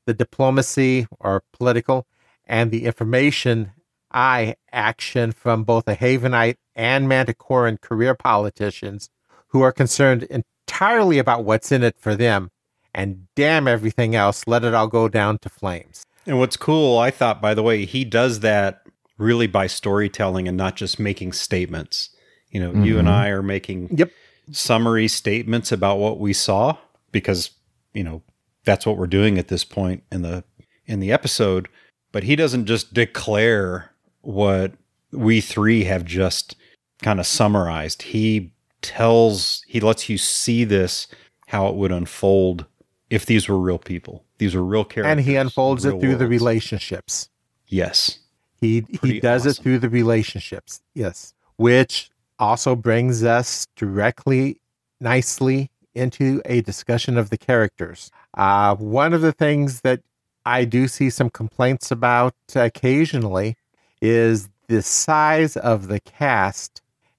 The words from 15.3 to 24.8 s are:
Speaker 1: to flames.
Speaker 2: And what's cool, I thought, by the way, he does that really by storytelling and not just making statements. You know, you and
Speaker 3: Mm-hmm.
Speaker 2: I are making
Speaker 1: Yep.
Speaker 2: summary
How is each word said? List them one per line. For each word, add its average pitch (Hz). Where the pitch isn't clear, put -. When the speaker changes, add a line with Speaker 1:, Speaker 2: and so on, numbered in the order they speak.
Speaker 1:
to -
flames. -
Speaker 2:
And 135
what's 127
cool, 147
I 123
thought, 113
by 104
the 107
way, 110
he 131
does 117
that 104
really 117
by 98
storytelling 98
and 90
not 92
just -
making 98
statements. 82
You 98
know, 87
you 87
and 85
Speaker 3:
Mm-hmm. 101
Speaker 2:
I 101
are 98
making 98
Speaker 1:
Yep. 170
Speaker 2:
summary 113